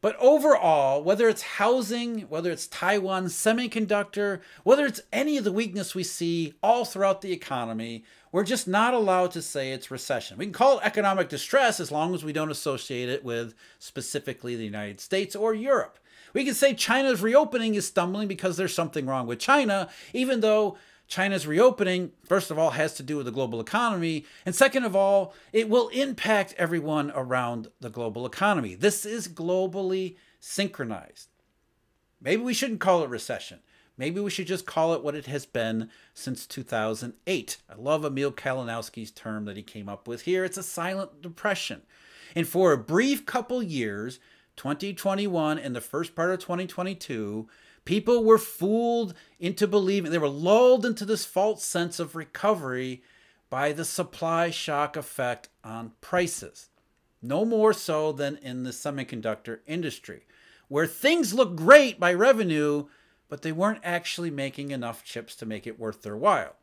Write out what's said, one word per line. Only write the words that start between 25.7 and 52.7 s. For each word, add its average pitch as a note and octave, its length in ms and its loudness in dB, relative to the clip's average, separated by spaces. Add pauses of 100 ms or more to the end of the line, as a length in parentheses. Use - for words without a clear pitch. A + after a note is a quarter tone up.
impact A3 680 0
everyone D#3 560 0
around B2 540 -2 (120)
the A#2+ 80 -10
global A#2 380 -6
economy. D3+ 480 0
This G3+ 320 2
is A3 220 -6
globally F#3 880 -2 (240)
synchronized. - 880 -6 (920)
Maybe F3+ 220 0
we B3 120 -2
shouldn't A3+ 260 -4
call F3 240 4
it C3+ 40 -6
recession. A#2+ 520 -8 (360)
Maybe D#3+ 240 -4
we G3+ 100 -4
should F3 180 -6
just F3+ 180 -4
call E3 280 0
it C#3 100 -6
what D3 100 -4
it D3 120 -12
has C#3 200 -6
been A2+ 440 -4 (220)
since - 320 -10
two - 200 -12
thousand A2 500 -4 (120)
eight. F3 320 -4 (120)
I G2 60 -20
love D3 280 -2
Emil C#3 280 -2
Kalinowski's A#2 800 -6
term G#2+ 320 -10
that G2+ 120 -10
he G#2 60 -14
came G2+ 260 -14
up G2+ 200 -12
with A#2+ 140 -8
here. F#3 220 -2
It's F#3 140 -8
a F#3+ 40 -10
silent F#3 600 -8
depression. F3 600 -6 (520)
And E3 140 -2
for F3+ 240 4
a C3+ 60 4
brief A3 460 0
couple B3 380 -4
years, B2 560 -4 (380)
twenty D3 360 -6
twenty-one F3+ 680 -2
and B2 160 -6
the A#2+ 40 -6
first E3 360 -6
part E3+ 160 0
of F#3 80 -4
twenty F3+ 260 -4
twenty-two, A2+ 840 -8 (380)
people A3+ 360 2
were A3 140 10
fooled A3 800 0 (240)
into F3 280 -2
believing, F#3+ 440 2
they E3+ 80 0
were D3+ 100 2
lulled G#3 560 6
into A3+ 200 -2
this G3+ 200 -2
false G#3 400 -2
sense E3+ 340 -4
of E3 180 -6
recovery C3+ 880 -4 (460)